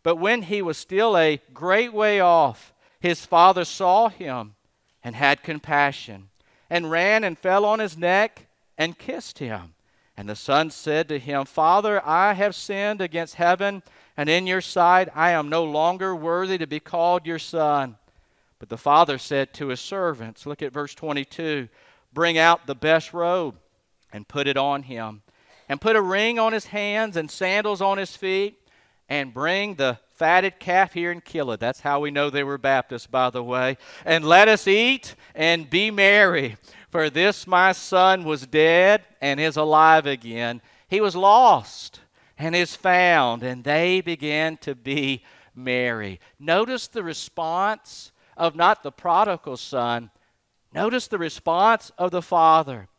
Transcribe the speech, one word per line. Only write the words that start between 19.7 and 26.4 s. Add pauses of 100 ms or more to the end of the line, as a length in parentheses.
servants,"
look
at
verse
twenty-two, (460)
"'Bring
out
the
best
robe (580)
and
put
it
on
him, (440)
and
put
a
ring
on